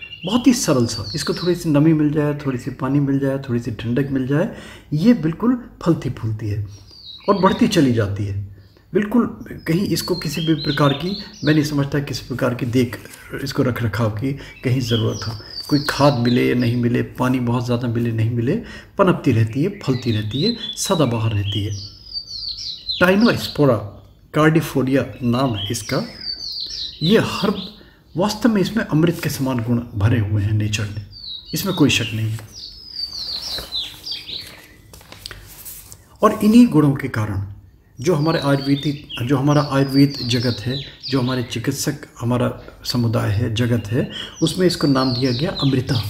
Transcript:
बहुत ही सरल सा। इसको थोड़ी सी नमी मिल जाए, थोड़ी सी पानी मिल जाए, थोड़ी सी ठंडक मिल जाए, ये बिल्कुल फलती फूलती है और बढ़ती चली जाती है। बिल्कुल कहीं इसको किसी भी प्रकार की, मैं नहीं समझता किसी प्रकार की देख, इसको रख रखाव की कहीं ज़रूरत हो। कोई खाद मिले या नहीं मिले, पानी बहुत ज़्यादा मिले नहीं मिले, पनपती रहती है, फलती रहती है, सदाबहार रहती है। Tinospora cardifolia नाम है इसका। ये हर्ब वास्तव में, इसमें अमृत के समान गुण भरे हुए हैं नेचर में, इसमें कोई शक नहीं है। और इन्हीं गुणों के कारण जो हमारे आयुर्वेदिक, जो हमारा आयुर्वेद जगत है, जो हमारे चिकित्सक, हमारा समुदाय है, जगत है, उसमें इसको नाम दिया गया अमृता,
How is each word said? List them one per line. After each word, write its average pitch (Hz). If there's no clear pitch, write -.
बहुत 226
ही 262
सरल 127
सा। -
इसको 156
थोड़ी 175
सी 170
नमी 151
मिल 151
जाए, 147
थोड़ी 135
सी 120
पानी 135
मिल 139
जाए, 135
थोड़ी 120
सी 120
ठंडक 120
मिल 131
जाए, 151
ये 185
बिल्कुल 214
फलती 160
फूलती 110
है 101
और 202
बढ़ती 196
चली 139
जाती 101
है। 101
बिल्कुल 214
कहीं 175
इसको 160
किसी 160
भी 160
प्रकार 143
की, 180
मैं 151
नहीं 151
समझता 143
किसी 135
प्रकार 123
की 120
देख, 120
इसको 139
रख 120
रखाव 113
की 110
कहीं 135
ज़रूरत 110
हो। -
कोई 147
खाद 139
मिले 123
या 131
नहीं 123
मिले, 120
पानी 127
बहुत 120
ज़्यादा 120
मिले 117
नहीं 113
मिले, 120
पनपती 175
रहती 110
है, 185
फलती 123
रहती 107
है, 233
सदाबहार 117
रहती 101
है। -
Tinospora 180
cardifolia 143
नाम 120
है -
इसका। 135
ये 190
हर्ब 185
वास्तव 208
में, 208
इसमें 214
अमृत 160
के 151
समान 131
गुण 117
भरे 107
हुए 101
हैं 107
नेचर 107
में, 101
इसमें 180
कोई 139
शक 113
नहीं 110
है। 110
और -
इन्हीं 233
गुणों 147
के -
कारण 104
जो 165
हमारे 156
आयुर्वेदिक, 139
जो 131
हमारा 143
आयुर्वेद 139
जगत 120
है, 135
जो 139
हमारे 127
चिकित्सक, 139
हमारा 120
समुदाय 113
है, 113
जगत 117
है, 123
उसमें 180
इसको 165
नाम 131
दिया 123
गया 147
अमृता, 131